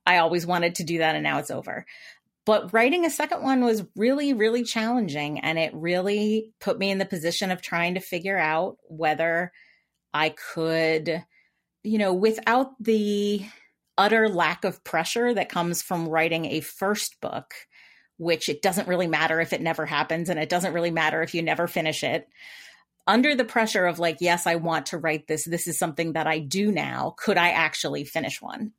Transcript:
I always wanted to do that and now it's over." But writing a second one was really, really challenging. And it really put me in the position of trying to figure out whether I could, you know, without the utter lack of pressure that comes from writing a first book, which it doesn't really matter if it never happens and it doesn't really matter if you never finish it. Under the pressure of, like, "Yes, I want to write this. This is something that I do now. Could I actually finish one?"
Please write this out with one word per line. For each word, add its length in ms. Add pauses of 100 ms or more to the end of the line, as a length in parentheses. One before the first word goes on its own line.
I 120
always 280
wanted 300
to 80
do 140
that 180
and 80
now 140
it's 120
over." 360 (580)
But 280
writing 320
a 60
second 320
one 220
was 200 (120)
really, 360
really 300
challenging. 800
And 180
it 160
really 840
put 180
me 120
in 80
the 80
position 440
of 120
trying 320
to 60
figure 380
out 380 (120)
whether 640 (640)
I 140
could, 960 (580)
you 160
know, 160
without 640
the 640 (520)
utter 320
lack 360
of 200
pressure 500
that 140
comes 340
from 240
writing 380
a 160
first 600
book, 340 (640)
which 300
it 140
doesn't 260
really 200
matter 320
if 120
it 100
never 220
happens 440
and 100
it 120
doesn't 240
really 180
matter 300
if 120
you 80
never 240
finish 380
it. 240 (760)
Under 280
the 120
pressure 400
of, 120
like, 220
"Yes, 260
I 100
want 300
to 120
write 280
this. 200
This 200
is 120
something 340
that 140
I 140
do 300
now. 460
Could 220
I 140
actually 520
finish 380
one?" 360